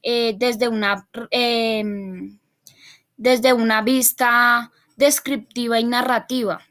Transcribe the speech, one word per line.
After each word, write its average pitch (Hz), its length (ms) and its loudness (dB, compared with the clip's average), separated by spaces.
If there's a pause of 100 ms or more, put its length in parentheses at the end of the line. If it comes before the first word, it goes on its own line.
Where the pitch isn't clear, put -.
eh, 233 360 -2
desde 240 300 0
una, 208 400 -2 (220)
em, 214 1080 -2 (760)
desde 254 380 2
una 226 280 2
vista 240 880 2 (260)
descriptiva 247 840 0
y 226 60 0
narrativa. 240 840 -2